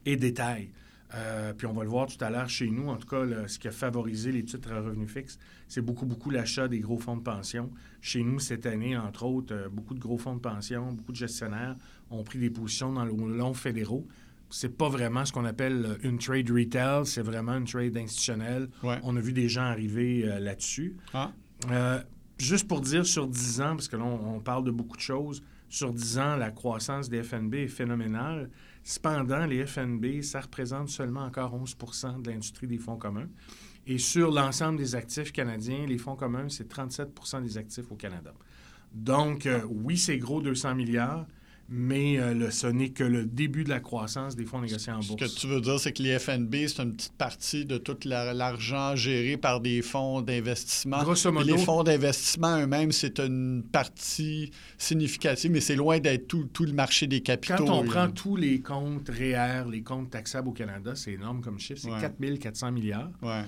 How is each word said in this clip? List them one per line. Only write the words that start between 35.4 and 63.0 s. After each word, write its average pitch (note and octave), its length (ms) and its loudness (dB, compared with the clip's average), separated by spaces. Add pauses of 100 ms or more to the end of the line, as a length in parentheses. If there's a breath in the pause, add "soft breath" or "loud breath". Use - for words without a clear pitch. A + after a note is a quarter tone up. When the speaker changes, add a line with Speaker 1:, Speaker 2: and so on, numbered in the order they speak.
Speaker 1:
les B2 100 0
fonds C3 180 -6
communs, C3 340 -2
c'est A2+ 180 -8
trente-sept C#3 460 -6
pour - 120 -14
cent C3+ 140 -4
des A2+ 160 -4
actifs A2 340 -8
au G#2+ 60 -10
Canada. F2 380 -10 (580 loud breath)
Donc, C#3+ 540 2
euh, B2 220 4
oui, A#2 280 0
c'est D#3+ 220 2
gros, C3+ 240 0
deux C#3 120 2
cents B2+ 200 0
milliards, B2+ 520 2 (400 loud breath)
mais, C3+ 520 2
euh, A#2+ 160 2
le, A#2 160 2
ce - 160 0
n'est B2+ 240 4
que C3+ 140 -2
le A#2+ 200 4
début C#3+ 400 0
de C#3+ 60 0
la B2+ 100 2
croissance A#2+ 560 -4
des A#2 80 -4
fonds B2 160 -4
négociés A2 320 -4
en A2 80 -2
Speaker 2:
Ce G#2 80 -2
Speaker 1:
bourse. G#2+ 260 -2
Speaker 2:
que - 60 -6
tu C#3 60 -2
veux C3+ 160 2
dire, C3+ 180 2
c'est C#3+ 140 0
que C3 80 -2
les C3 160 4
F B2+ 100 -2
N B2 180 2
B, C#3+ 200 0
c'est D3+ 160 -2
une A#2+ 120 0
petite - 200 -8
partie C#3+ 500 -2
de C3+ 140 -2
tout B2+ 260 -4
la, B2 300 0
l'argent B2 640 0
géré B2+ 420 2
par B2 240 4
des A#2+ 180 4
fonds C3+ 400 0
d'investissement. B2 840 0
Speaker 1:
Grosso E3+ 280 4
Speaker 2:
Et - 20 4
Speaker 1:
modo. D3+ 240 6
Speaker 2:
les - 0 -
fonds E3 260 6
d'investissement D#3 800 4
eux-mêmes, D3 320 4
c'est - 260 2
une C3 440 2 (100)
partie D3+ 800 0 (260 loud breath)
significative, D#3 760 2
mais D#3 80 8
c'est D3 140 4
loin D3+ 260 6
d'être C3 280 2
tout, D#3+ 240 0
tout E3+ 140 2
le C#3+ 80 0
marché C#3+ 320 4
des C3+ 160 2
capitaux, D#3 420 2
Speaker 1:
Quand - 140 6
on - 40 6
Speaker 2:
là. A#2+ 80 2
Speaker 1:
prend F3+ 200 6
tous G3 260 -2
les C3+ 240 4
comptes C#3+ 480 -4
R A#2+ 140 -4
E B2+ 420 2
R, A#2+ 60 -4
les A2 120 -4
comptes C3 280 -6
taxables B2+ 380 -4
au A#2+ 40 -2
Canada, G2+ 420 -6
c'est B2 180 -6
énorme A2 280 -6
comme A2+ 180 -6
chiffre, C#3 220 -8
c'est A#2 100 -6
Speaker 2:
Ouais. A2 80 -2
Speaker 1:
quatre C#3 220 -4
mille C#3 180 -2
quatre A2 180 -6
cents B2 160 -2
milliards. A2+ 380 -2 (120)